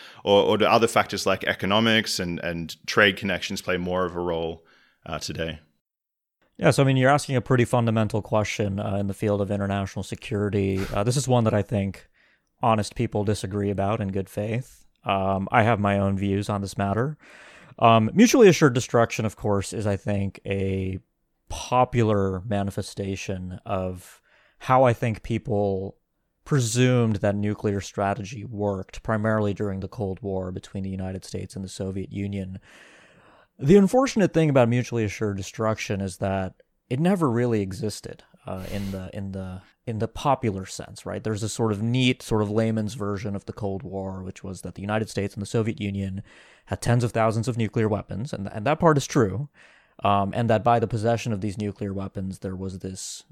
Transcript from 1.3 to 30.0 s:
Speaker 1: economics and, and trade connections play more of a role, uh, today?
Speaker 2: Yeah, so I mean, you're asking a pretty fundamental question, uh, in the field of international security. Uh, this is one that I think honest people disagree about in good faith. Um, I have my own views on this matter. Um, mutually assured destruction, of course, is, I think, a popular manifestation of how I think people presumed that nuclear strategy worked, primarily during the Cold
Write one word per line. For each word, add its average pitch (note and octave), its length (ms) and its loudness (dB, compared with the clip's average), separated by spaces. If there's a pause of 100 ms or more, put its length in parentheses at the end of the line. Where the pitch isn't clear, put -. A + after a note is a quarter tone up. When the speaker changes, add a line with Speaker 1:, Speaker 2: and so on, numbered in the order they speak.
Speaker 1:
economics A2 760 0
and, F2 180 -4
and E2+ 380 -6 (100)
trade G2+ 300 4
connections F#2+ 440 -4
play F#2 180 -2
more F2+ 260 -2
of F2 100 -4
a F2 60 -4
role, E2 440 -4 (420)
uh, D#2 120 -8
today? D#2+ 400 -8 (960)
Speaker 2:
Yeah, - 140 2
so C#3 140 4
I - 20 4
mean, C3+ 100 4
you're C3 140 4
asking C#3+ 240 2
a B2 60 0
pretty A#2+ 240 2
fundamental A2 580 0
question, G#2 560 -2
uh, G#2 160 -4
in G2+ 140 -2
the G2 40 -2
field G#2 280 0
of G2 100 -2
international G2 540 -4
security. G2 760 -2 (140)
Uh, G2+ 80 0
this A#2+ 140 0
is C#3+ 100 -2
one B2 160 4
that A2 120 2
I G#2 80 2
think G2 460 -4 (540)
honest A2 320 0
people G#2+ 300 -2
disagree G2+ 460 -2
about G2 300 -2
in F#2+ 120 -4
good F#2+ 160 -4
faith. A2+ 560 -6 (200)
Um, G2 460 0
I A#2 140 4
have A2 160 4
my G2+ 180 2
own G2 180 2
views G2 320 -2
on G#2 120 -4
this G2 180 -8
matter. G#2+ 400 -2 (600)
Um, A2+ 340 6
mutually A#3 320 8
assured D3+ 280 8
destruction, A#2+ 500 2
of G#2+ 100 -4
course, G2+ 380 -2
is, G2+ 120 -4
I G2+ 120 0
think, G2 500 -4
a F#2+ 540 -2 (480)
popular G#2+ 960 2
manifestation G2 1200 -6
of F#2 540 -6 (380)
how C3 260 4
I A#2+ 100 6
think A2+ 280 -4
people G2+ 760 -2 (480)
presumed A#2+ 720 2
that G2+ 180 0
nuclear G#2 480 -2
strategy G2+ 640 -4
worked, G2+ 560 -6
primarily G#2+ 500 0
during F#2+ 280 -4
the F#2+ 80 -6
Cold F#2+ 340 -6